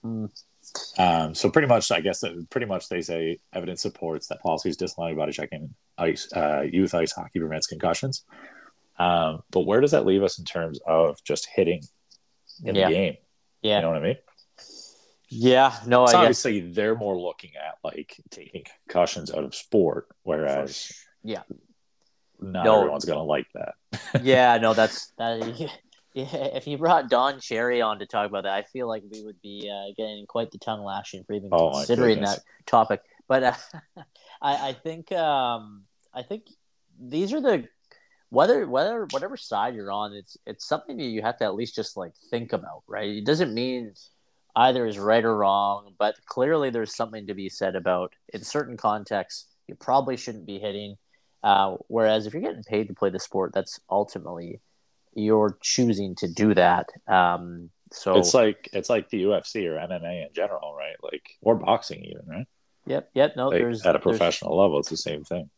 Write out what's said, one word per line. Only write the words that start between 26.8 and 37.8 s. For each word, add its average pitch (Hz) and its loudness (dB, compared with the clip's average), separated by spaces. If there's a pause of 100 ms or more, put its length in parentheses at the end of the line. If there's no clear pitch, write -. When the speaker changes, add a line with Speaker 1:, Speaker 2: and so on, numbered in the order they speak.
Speaker 1:
Don 131 2
Cherry 120 0
on 107 0
to 101 -10
talk 104 -2
about 98 -6
that, 98 -2
I 101 -2
feel 123 -8
like 110 -6
we 107 -16
would 107 -18
be, 104 -14
uh, 101 -10
getting 107 -8
quite 117 -6
the 104 -16
tongue 110 -8
lashing 98 -10
for - -8
even 101 -8
Speaker 2:
Oh 82 4
my 69 -2
Speaker 1:
considering 117 4
Speaker 2:
goodness. 101 -2
Speaker 1:
that - -12 (240)
topic. 110 4 (260)
But, 131 2
uh, 123 2 (420)
<laughs> - -20
I, 139 -2
I 131 -6
think, 160 -12
um, 120 -2 (300)
I 127 -12
think 214 -12 (560)
these 156 -4
are 302 -2
the, 190 2 (600)